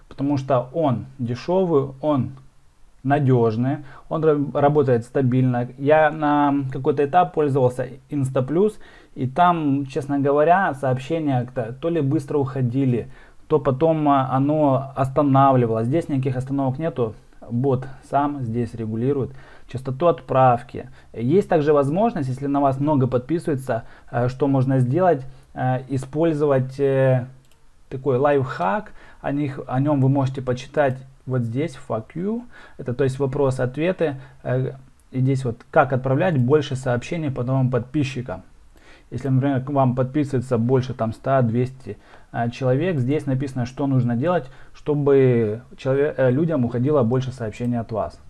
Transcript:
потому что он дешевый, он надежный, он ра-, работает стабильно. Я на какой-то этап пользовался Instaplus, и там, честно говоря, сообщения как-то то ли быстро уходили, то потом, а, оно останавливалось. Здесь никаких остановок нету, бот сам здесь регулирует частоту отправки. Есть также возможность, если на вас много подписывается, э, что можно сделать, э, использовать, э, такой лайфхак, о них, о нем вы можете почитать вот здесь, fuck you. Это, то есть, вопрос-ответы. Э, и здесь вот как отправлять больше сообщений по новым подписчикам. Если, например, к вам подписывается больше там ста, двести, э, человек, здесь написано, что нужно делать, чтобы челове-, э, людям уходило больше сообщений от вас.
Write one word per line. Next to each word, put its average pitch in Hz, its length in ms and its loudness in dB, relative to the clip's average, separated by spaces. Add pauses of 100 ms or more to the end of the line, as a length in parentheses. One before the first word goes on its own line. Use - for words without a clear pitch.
потому 143 280 -2
что 131 360 -2
он 135 320 0 (140)
дешевый, 139 840 0
он 143 300 0 (760)
надежный, 127 720 2 (320)
он 156 140 -2
ра-, 147 360 0
работает 139 460 2
стабильно. 127 720 0
Я 151 340 4
на 147 420 2 (200)
какой-то 143 320 0
этап 175 280 2
пользовался 131 540 0 (220)
Instaplus, 143 640 0 (400)
и 131 140 -6
там, 151 580 2
честно 143 340 -4
говоря, 151 540 4
сообщения 131 720 -2
как-то 120 260 -6
то 160 180 -6
ли 170 120 0
быстро 143 380 0
уходили, 131 680 0 (400)
то 151 120 2
потом, 151 500 2
а, 135 220 2
оно 139 640 2
останавливалось. 131 920 4
Здесь 165 220 -2
никаких 135 260 -2
остановок 135 440 -2
нету, 147 340 -2 (360)
бот 127 380 0 (220)
сам 143 320 0
здесь 117 320 -4
регулирует 117 580 -2 (360)
частоту 135 400 -4
отправки. 131 840 2 (240)
Есть 147 340 2
также 156 260 4
возможность, 151 540 2
если 131 200 -6
на 143 120 0
вас 135 200 2
много 143 280 2
подписывается, 131 760 -2 (280)
э, 127 180 0
что 139 180 -2
можно 135 320 2
сделать, 143 440 2 (300)
э, 127 360 -2
использовать, 143 880 0
э, 135 480 2 (600)
такой 131 280 -2
лайфхак, 147 760 0 (280)
о 143 100 -4
них, 139 360 -4
о 131 120 -2
нем 143 220 2
вы 131 80 4
можете 135 320 0
почитать 127 560 -2 (280)
вот 127 160 -2
здесь, 131 360 -4 (100)
fuck 113 180 -4 (100)
you. 214 280 -4 (340)
Это, 127 160 -6
то 139 100 -2
есть, 135 160 0
вопрос-ответы. 139 960 -2 (260)
Э, 131 300 -2 (380)
и 127 80 -4
здесь 131 260 0
вот - 260 -6
как 139 220 4
отправлять 135 440 0
больше 135 380 2
сообщений 135 560 -4
по 127 120 -6
новым 127 280 0
подписчикам. 123 720 -4 (680)
Если, - 180 -6
например, 131 340 2
к 143 60 -6
вам 127 260 2
подписывается 131 600 0
больше 127 360 0
там 113 200 -4
ста, 135 280 0
двести, 120 560 -2 (340)
э, 120 200 -2
человек, 139 480 0
здесь 135 260 -2
написано, 131 400 -2
что 139 220 -4
нужно 120 280 2
делать, 160 340 0 (240)
чтобы 131 880 2 (160)
челове-, 139 400 0
э, 131 140 2
людям 151 340 0
уходило 127 380 0
больше 131 280 0
сообщений 120 480 -4
от 113 120 -8
вас. 101 280 -6 (100)